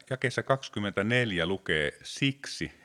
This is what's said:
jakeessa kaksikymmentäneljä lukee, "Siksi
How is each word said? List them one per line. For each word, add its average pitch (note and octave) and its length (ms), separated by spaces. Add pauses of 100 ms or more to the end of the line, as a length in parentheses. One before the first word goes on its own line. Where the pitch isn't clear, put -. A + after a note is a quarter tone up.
(100)
jakeessa B2 320
kaksikymmentäneljä G#2 1040
lukee, D#2+ 560
"Siksi - 680 (120)